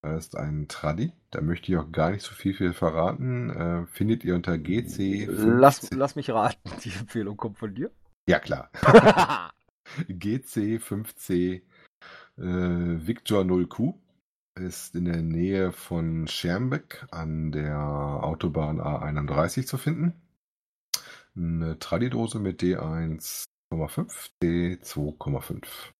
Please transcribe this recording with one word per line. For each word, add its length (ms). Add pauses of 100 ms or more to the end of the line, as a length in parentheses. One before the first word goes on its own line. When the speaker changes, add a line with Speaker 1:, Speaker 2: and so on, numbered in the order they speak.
Speaker 1:
Das 240
ist 100
ein 320
Traddy. 440 (180)
Da 100
möchte 320
ich 60
auch 120
gar 200
nicht 120
so 120
viel, 200
viel 180
verraten. 760
Äh, 360
findet 380
ihr 100
unter 240
G 280
C 420
Speaker 2:
Lass, 640
lass 260
mich 140
raten, 400 (140)
die 80
Empfehlung 440
kommt 220
von 160
dir? 160 (380)
Speaker 1:
Ja, 120
klar. 300 (120)
Speaker 2:
<laughs> 680 (560)
Speaker 1:
G 340
C 380
fünf 360
C, 460 (760)
äh, 60
Victor 1040
null 240
Q 260 (640)
ist 360
in 100
der 160
Nähe 500
von 580
Schermbeck 840
an 420
der 260 (440)
Autobahn 580
A 200
einunddreißig 680
zu 80
finden. 380 (1200)
Eine 420
Traddy-Dose 600
mit 240
D 140
eins 680 (260)
Komma 180
fünf, 420 (120)
D 380
zwei 380
Komma 220
fünf. 600